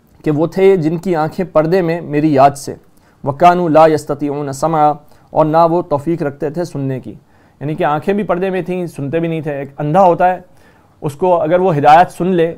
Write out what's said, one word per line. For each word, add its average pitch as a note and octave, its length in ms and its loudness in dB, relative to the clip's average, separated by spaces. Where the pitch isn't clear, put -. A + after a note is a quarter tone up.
कि D#3 80 -2
वो D#3 180 0
थे F#3+ 280 2
जिनकी E3 380 -2
आंखें D#3+ 360 -4
पर्दे D#3+ 300 2
में E3+ 220 -2
मेरी D3 340 0
याद C3+ 180 4
से। - 200 -12
वकानू F3 460 2
ला D#3 180 6
यस्ततीऊन D3 640 -2
समआ, D#3 340 0
और D#3 120 2
ना D#3+ 200 2
वो E3+ 180 0
तौफीक D#3+ 400 -4
रखते C#3+ 280 -6
थे F3 140 -6
सुनने C3+ 340 -6
की, B2 120 -16
यानी - 640 -12
कि F3 100 -4
आंखें D3+ 300 -2
भी G#3 80 -2
पर्दे F3+ 260 -2
में F#3 140 -4
थीं, F3+ 240 -6
सुनते D3+ 320 -6
भी E3 80 -2
नहीं E3 140 -6
थे। C#3+ 200 -8
एक C#3 180 -14
अंधा D3+ 220 0
होता F3+ 260 2
है, F3+ 160 -4
उसको F3+ 320 -2
अगर E3+ 260 0
वो F#3 120 0
हिदायत D3+ 380 6
सुन F3+ 240 -4
ले E3 140 2